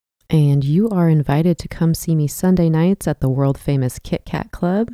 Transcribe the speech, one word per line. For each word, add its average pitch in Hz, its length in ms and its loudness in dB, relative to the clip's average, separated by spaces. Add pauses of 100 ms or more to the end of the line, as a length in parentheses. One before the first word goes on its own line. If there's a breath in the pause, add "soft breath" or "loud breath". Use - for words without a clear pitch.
(300)
And 143 360 4
you 180 240 2
are 180 180 2
invited 156 520 2
to - 100 -12
come 165 240 0
see - 200 -4
me 151 140 0
Sunday 175 420 0
nights 165 380 0
at 151 140 -2
the 131 80 0
world-famous 139 720 -2
Kit - 260 -8
Kat - 260 -8
Club, 196 420 -2